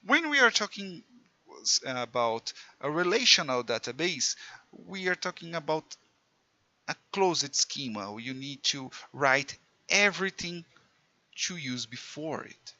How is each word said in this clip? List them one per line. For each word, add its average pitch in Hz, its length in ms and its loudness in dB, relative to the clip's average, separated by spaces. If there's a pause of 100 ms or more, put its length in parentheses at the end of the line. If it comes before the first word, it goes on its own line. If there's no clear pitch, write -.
When 294 260 4
we 294 100 4
are 247 120 10
talking 196 520 -4 (580)
s-, - 240 2
about 120 680 0 (260)
a 139 120 -4
relational 170 720 4
database, 127 720 -2 (360)
we 185 360 -8
are 180 80 2
talking 170 400 -8
about 156 400 -4 (920)
a 143 80 -4 (160)
closed 175 440 2
schema. 107 640 -4
You 123 140 -8
need 135 320 -10
to 135 260 -2 (220)
write 135 440 2 (320)
everything 180 760 2 (840)
to - 100 -6
use 127 280 -6
before 131 580 -8
it. - 360 -18